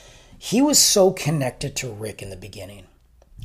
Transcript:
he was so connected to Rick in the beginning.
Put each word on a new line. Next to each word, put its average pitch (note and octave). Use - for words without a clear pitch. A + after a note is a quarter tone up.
he -
was C#4+
so F#3+
connected C#3+
to C3
Rick G#2+
in G2
the F#2
beginning. G2